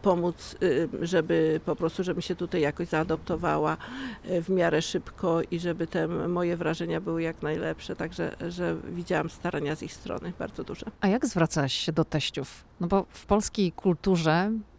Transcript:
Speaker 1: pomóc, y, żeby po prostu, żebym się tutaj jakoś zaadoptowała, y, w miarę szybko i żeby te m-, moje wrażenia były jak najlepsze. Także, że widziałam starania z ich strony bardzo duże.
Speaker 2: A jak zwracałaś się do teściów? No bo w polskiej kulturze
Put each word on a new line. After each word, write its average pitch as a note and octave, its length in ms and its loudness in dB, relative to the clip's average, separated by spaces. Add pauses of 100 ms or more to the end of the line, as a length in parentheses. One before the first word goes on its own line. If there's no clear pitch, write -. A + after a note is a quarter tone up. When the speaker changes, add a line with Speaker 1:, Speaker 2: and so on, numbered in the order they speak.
Speaker 1:
pomóc, F3 560 0
y, D#3+ 260 2 (120)
żeby E3 640 2
po E3 100 0
prostu, E3+ 280 -2
żebym F3 180 -2
się F3 140 -2
tutaj E3+ 260 -2
jakoś D3+ 260 0
zaadoptowała, D#3 880 0 (520)
y, F3+ 120 2
w F3 80 -6
miarę E3+ 320 4
szybko E3 600 -2 (100)
i E3+ 80 -2
żeby E3+ 280 -2
te E3 160 0
m-, E3+ 280 -2
moje F3 260 0
wrażenia E3 440 -2
były E3 200 -2
jak E3 200 -4
najlepsze. E3 540 -4
Także, E3 400 -4 (140)
że F3 280 -2 (120)
widziałam E3+ 400 -2
starania D#3 460 -4
z - 80 -10
ich - 100 -10
strony - 460 -8
bardzo - 240 -8
duże. - 220 -10 (160)
Speaker 2:
A G3+ 60 2
jak A#3 180 2
zwracałaś D#3+ 480 2
się - 180 -2
do D#3 140 4
teściów? - 580 -4 (160)
No E3+ 80 -2
bo G3 220 4
w - 160 -16
polskiej G3+ 460 2
kulturze F3 800 4 (280)